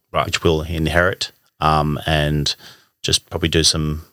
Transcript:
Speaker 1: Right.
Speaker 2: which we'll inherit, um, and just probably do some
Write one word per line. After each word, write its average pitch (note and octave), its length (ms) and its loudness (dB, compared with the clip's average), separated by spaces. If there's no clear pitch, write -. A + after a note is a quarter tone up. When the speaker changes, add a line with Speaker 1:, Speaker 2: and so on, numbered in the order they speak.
Speaker 1:
Right. D2+ 140 0
Speaker 2:
which - 180 -4
we'll D#2+ 180 2
inherit, D#2+ 680 -2
um, D2+ 460 2
and D2+ 480 0
just - 280 0
probably F2 180 -2
do D#2+ 160 2
some D2+ 480 0